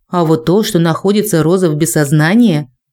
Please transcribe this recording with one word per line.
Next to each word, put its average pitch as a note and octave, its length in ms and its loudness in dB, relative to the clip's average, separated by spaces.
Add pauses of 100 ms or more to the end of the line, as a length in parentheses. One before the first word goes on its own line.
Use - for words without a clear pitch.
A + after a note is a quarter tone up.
А F3 160 -2
вот D#3+ 200 0
то, G#3 200 0
что F#3 160 -2
находится F3+ 640 0
Розов E3+ 340 0
без D3+ 160 -2
сознания, D#3 760 0 (240)